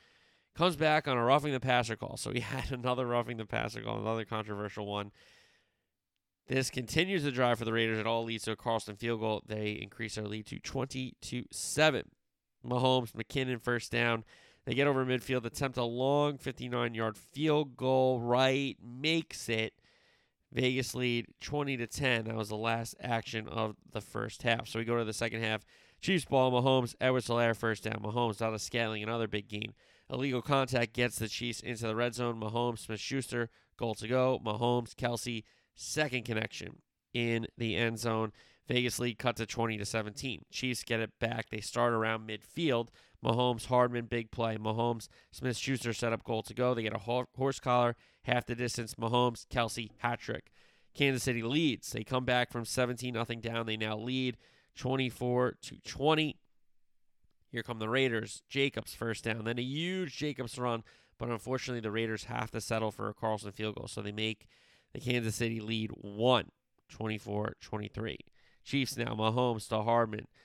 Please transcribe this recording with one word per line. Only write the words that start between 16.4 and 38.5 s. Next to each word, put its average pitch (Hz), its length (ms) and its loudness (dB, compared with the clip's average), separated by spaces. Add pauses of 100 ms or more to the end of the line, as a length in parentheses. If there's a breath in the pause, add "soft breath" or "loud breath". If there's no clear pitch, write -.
field 147 580 0
goal. 131 460 4
Wright 131 600 4
makes 139 680 -2
it. 110 240 0 (800 soft breath)
Vegas 127 420 0
lead 120 320 0 (140)
twenty 143 340 -2
to 120 100 -4
ten. 123 400 0
That 113 100 -4
was 110 120 -2
the 107 80 -4
last 113 460 -2
action 113 480 -4
of 110 260 0 (160)
the 110 80 -4
first 110 440 -6
half. 117 260 2
So 113 100 -2
we 117 60 0
go 117 120 2
to 117 60 2
the 110 80 -2
second 113 320 -2
half. 110 220 0 (340 soft breath)
Chiefs 180 240 4
ball, 131 280 6
Mahomes, 127 500 4
Edwards-Helaire, 117 560 4
first 110 260 0
down. 110 180 -4
Mahomes 110 400 0
out 110 120 0
of 107 80 -4
Scantling, 110 420 -2
another 113 240 -2
big 104 220 -4
gain. 107 240 -6 (340 soft breath)
Illegal 127 340 -2
contact 127 520 2
gets 120 240 0
the 113 100 -2
Chiefs 120 340 -4
into 113 260 -4
the 110 80 0
red 120 180 0
zone. 120 260 -2
Mahomes, 113 400 0
Smith-Schuster, 120 680 -4 (260 soft breath)
goal 113 200 -2
to 110 120 -8
go. 127 380 4
Mahomes, 117 480 2
Kelce, 120 500 -4 (300 soft breath)
second 127 520 -2
connection - 520 -4 (360)
in 117 340 0 (100)
the 113 180 0
end 113 240 0
zone. 110 320 0 (360 soft breath)